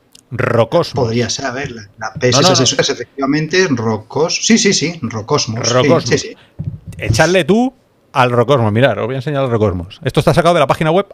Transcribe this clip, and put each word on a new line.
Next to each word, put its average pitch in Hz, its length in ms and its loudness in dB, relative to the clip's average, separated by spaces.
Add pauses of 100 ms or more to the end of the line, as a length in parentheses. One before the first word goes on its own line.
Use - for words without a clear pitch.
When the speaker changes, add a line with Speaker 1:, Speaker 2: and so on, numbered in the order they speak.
(340)
Speaker 1:
Rocosmos. 120 720 0
Speaker 2:
Podría 113 240 -2
ser, - 160 -6
a 127 60 -6
ver, 120 200 -8
la, 110 260 -18
la 110 160 -10
P 127 160 0
S 123 100 4
S - 20 4
Speaker 1:
No, 175 80 4
no, 185 60 4
no. 127 80 2
Speaker 2:
es, 120 160 0
es 151 100 0
efectivamente 147 800 -2
Rocos-, 113 720 -2
sí, 226 160 4
sí, 196 160 2
sí, 165 280 -4
Rocosmos, 113 680 -4
sí, 117 60 0
Speaker 1:
Rocosmos. 139 320 2
Speaker 2:
sí, 120 120 0
sí. - 180 -10 (640)
Speaker 1:
Echadle 160 460 2
tú 226 300 0 (400)
al 127 180 2
Rocosmos. 117 400 2
Mirad, 113 280 2
os 110 80 -2
voy 127 80 -6
a - 20 -6
enseñar 139 260 -4
el 131 80 -2
Rocosmos. 101 540 -2
Esto 143 160 0
está - 120 2
sacado 170 200 4
de 165 80 2
la 139 60 2
página 160 240 0
web 190 220 0